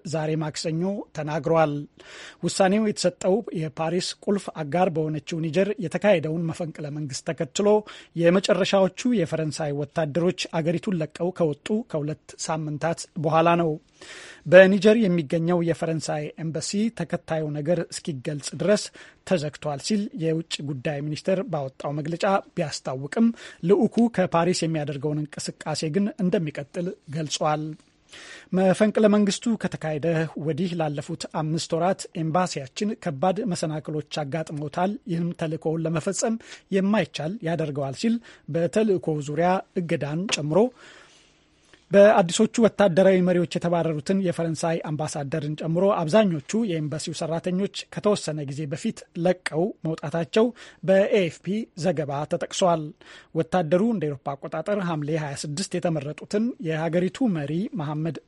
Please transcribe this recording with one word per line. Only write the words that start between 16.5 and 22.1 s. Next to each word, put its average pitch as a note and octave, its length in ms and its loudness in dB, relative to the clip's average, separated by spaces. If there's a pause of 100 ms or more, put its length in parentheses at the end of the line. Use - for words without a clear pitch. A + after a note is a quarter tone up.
ተከታዩ E3 580 -4
ነገር D3+ 320 0
እስኪገልጽ D3 720 -8
ድረስ F#3 260 2 (440)
ተዘግቷል D3 560 -4
ሲል G#3 200 0 (160)
የውጭ D#3+ 360 -2 (120)
ጉዳይ C#3+ 340 -6
ሚኒስቴር D3+ 480 -2
ባወጣው D3 460 -6
መግለጫ D#3 300 -4 (260)